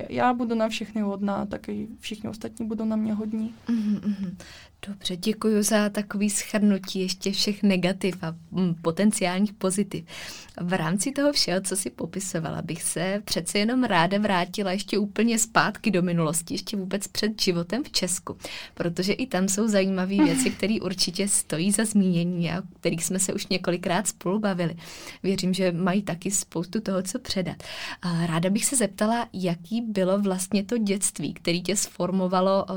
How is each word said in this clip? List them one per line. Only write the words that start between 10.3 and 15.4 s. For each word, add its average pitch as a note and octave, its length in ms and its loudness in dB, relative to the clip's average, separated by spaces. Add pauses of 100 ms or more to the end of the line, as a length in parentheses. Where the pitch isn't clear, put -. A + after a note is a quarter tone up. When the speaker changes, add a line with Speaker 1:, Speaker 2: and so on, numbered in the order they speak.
Speaker 2:
V F3 120 -2
rámci F#3+ 400 0
toho C#4+ 200 2
všeho, F#3 280 0
co F#3+ 160 -4
jsi - 140 -4
popisovala, E3 720 -6
bych E3 200 -6
se F#3+ 420 -2
přece - 340 -2
jenom B3 260 4
ráda G3 340 4
vrátila F#3+ 540 0
ještě G3+ 260 0
úplně G#3+ 400 2
zpátky F#3+ 520 2